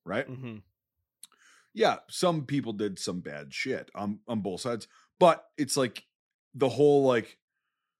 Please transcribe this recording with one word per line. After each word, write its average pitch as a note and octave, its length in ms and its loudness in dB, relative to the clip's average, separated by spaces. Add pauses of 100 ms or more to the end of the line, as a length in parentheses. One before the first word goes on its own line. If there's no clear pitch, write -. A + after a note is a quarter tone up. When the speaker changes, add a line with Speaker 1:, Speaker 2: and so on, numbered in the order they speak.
Speaker 1:
right?" A2 200 -6
Speaker 2:
Mm-hmm. B2 320 -14 (1160)
Speaker 1:
Yeah, G3+ 240 2 (120)
some E3 360 -2
people B2+ 260 -4
did G2+ 260 -4
some F2+ 220 -6
bad D2 340 -14
shit A#2 400 -8
on, G#2 320 -6
on A#2 140 -4
both F#2 220 -6
sides, A#2+ 260 -6 (320)
but E3+ 240 6 (140)
it's D3 180 -2
like C3 300 -2 (480)
the C3 160 2
whole, C#3+ 340 6
like, B2 340 2 (600)